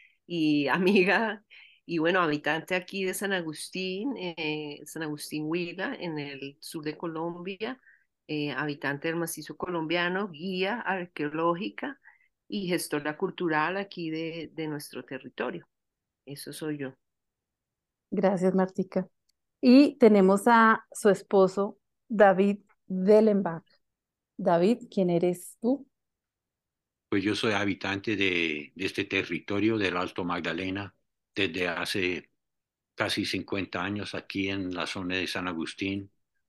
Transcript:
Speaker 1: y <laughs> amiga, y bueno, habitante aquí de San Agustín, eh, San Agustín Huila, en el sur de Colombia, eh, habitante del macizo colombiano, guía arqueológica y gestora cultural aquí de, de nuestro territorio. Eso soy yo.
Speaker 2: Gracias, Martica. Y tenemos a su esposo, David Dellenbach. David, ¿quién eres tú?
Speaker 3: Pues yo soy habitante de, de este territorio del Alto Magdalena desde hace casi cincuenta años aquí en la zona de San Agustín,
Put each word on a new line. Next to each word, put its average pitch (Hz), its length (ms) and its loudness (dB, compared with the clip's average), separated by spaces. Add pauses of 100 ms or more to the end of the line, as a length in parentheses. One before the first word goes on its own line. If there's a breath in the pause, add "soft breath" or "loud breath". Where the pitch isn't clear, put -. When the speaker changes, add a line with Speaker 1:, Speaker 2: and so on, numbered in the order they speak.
(280 soft breath)
Speaker 1:
y 151 400 2
<laughs> - 0 -
amiga, 190 760 2 (400 soft breath)
y 165 140 -2
bueno, 175 200 2
habitante 160 560 0
aquí 190 300 -4
de 185 80 -2
San 196 180 -4
Agustín, 185 880 -6
eh, 151 680 -6
San 156 180 -10
Agustín 151 420 -8
Huila, 175 520 -4
en 160 220 -8
el 143 400 -12
sur - 240 -12
de 151 140 -6
Colombia, 175 840 -8 (480 soft breath)
eh, 147 240 -4
habitante 143 560 -4
del 165 80 -2
macizo 160 400 -8
colombiano, 175 720 -2
guía 185 540 -4
arqueológica 175 1200 -4 (480 soft breath)
y 196 180 -4
gestora 151 480 -2
cultural 170 600 0
aquí 190 320 -8
de, 160 420 -8
de 156 160 -6
nuestro 147 380 -10
territorio. 131 600 -8 (600)
Eso 143 260 -14
soy 151 280 -8
yo. 131 140 -8 (1200)
Speaker 2:
Gracias, 185 380 2
Martica. 190 560 -2 (500)
Y 277 360 8
tenemos 196 500 8
a 226 460 6
su - 180 2
esposo, 196 680 4 (280)
David 202 520 6 (260)
Dellenbach. 196 800 4 (720)
David, 190 540 4
¿quién 185 180 2
eres 175 500 0
tú? 262 280 -2 (1200)
Speaker 3:
Pues 101 140 2
yo 104 100 2
soy 107 200 0
habitante 98 600 -2
de, 85 600 0
de 92 100 -4
este - 200 -4
territorio 101 720 -2
del 90 180 -2
Alto 90 260 -4
Magdalena 87 680 -6 (400)
desde 90 340 -2
hace 87 600 -4 (640)
casi 101 320 -2
cincuenta 95 580 -4
años 101 300 -6
aquí 98 340 -6
en 95 280 -4
la 82 100 -4
zona 90 300 -6
de 92 100 -2
San 90 220 -4
Agustín, 98 640 -6 (380)